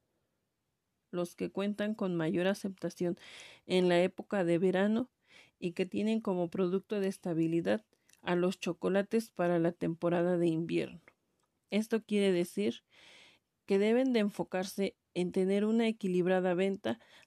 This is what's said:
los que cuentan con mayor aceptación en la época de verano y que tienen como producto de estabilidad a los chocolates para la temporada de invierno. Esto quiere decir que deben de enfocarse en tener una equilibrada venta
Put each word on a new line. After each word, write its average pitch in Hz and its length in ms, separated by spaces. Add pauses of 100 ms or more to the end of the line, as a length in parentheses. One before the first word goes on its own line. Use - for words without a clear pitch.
(1120)
los 175 240
que 180 160
cuentan 208 460
con 185 180
mayor 170 320
aceptación 185 720 (480)
en 185 220
la 175 120
época 185 440
de 170 140
verano 196 520 (480)
y 175 140
que 185 140
tienen 208 340
como 180 300
producto 190 500
de 190 80
estabilidad 170 760 (360)
a 180 160
los 180 240
chocolates 196 720
para 175 280
la 170 140
temporada 170 640
de 170 80
invierno. 165 540 (720)
Esto 214 340
quiere 202 260
decir 190 540 (800)
que 196 120
deben 240 340
de 226 80
enfocarse 190 760 (180)
en 175 180
tener 190 320
una 226 240
equilibrada 185 640
venta 196 440 (280)